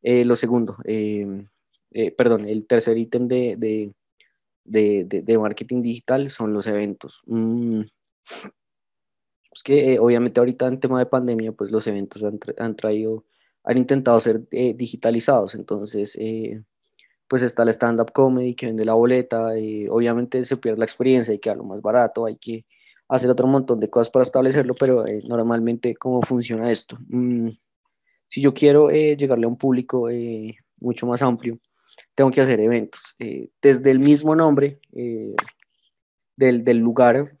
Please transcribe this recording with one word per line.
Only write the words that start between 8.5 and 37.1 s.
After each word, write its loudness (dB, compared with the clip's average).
es -20
que, 4
eh, 2
obviamente 2
ahorita 0
en -4
tema 0
de 2
pandemia, -2
pues -8
los -2
eventos -6
han -6
tra-, -10
han -6
traído, -4
han 0
intentado 4
ser, 0
eh, 0
digitalizados. 0
Entonces, -8
eh, -8
pues 0
está 0
el 4
stand-up 0
comedy 2
que -10
vende -4
la 2
boleta, 2
eh, -6
obviamente 0
se -4
pierde -4
la 0
experiencia, 0
hay -2
que -4
darlo -6
más -14
barato, 0
hay -6
que -12
hacer 0
otro 2
montón 2
de -2
cosas 0
para 2
establecerlo, 0
pero, 2
eh, -6
normalmente, -2
¿cómo -2
funciona -4
esto? -6
Mm, -2
si -8
yo 4
quiero, 6
eh, 2
llegarle 0
a 0
un -6
público, -2
eh, -8
mucho -6
más -2
amplio, -2
tengo 4
que 2
hacer 2
eventos, -2
eh, -12
desde 6
el 4
mismo 4
nombre, 2
eh, -10
del, 2
del 4
lugar. 2